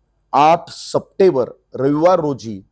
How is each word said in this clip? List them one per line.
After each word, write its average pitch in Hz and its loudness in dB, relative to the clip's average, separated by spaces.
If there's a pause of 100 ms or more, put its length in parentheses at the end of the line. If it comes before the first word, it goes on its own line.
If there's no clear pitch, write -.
(320)
आठ 160 4
सप्टेंबर - -2 (240)
रविवार 151 2
रोजी 113 -8